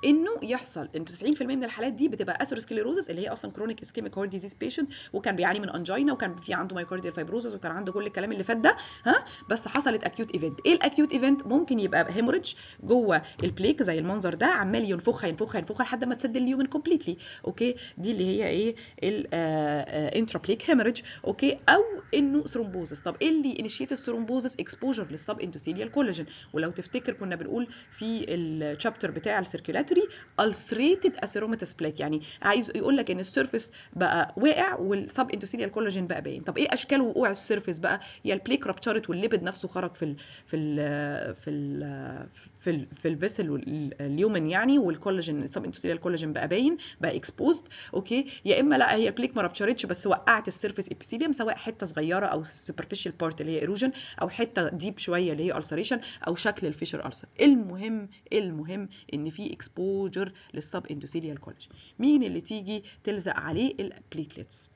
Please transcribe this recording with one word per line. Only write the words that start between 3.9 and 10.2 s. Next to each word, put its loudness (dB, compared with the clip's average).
هارت -2
ديزيز -8
بيشنت، -4
وكان -2
بيعاني 2
من -6
انجينا، 0
وكان -2
في -6
عنده -4
مايوكارديال -6
فايبروزس، -4
وكان -6
عنده -6
كل -2
الكلام -4
اللي -4
فات 0
ده، 6
ها، 4
بس 0
حصلت 0
اكيوت -4